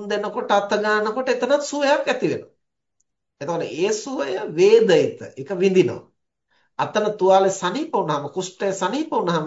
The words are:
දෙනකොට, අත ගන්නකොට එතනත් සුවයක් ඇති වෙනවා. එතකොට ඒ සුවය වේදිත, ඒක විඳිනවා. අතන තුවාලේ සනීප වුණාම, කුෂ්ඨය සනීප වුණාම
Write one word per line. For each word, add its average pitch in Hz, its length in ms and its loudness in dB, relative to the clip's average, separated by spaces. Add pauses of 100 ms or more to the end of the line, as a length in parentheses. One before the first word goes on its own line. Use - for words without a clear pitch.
දෙනකොට, 208 440 -4
අත 202 200 2
ගන්නකොට 214 580 0
එතනත් 262 340 0
සුවයක් 285 400 0
ඇති - 240 -2
වෙනවා. 127 240 -6 (880)
එතකොට 156 300 -6
ඒ 170 220 -2
සුවය 214 360 -6 (200)
වේදිත, 180 680 4 (160)
ඒක 135 180 -14
විඳිනවා. 185 520 2 (760)
අතන 208 340 -2
තුවාලේ 190 380 4
සනීප 208 400 -4
වුණාම, 156 380 -2
කුෂ්ඨය - 440 -6
සනීප 226 360 -4
වුණාම 170 380 -2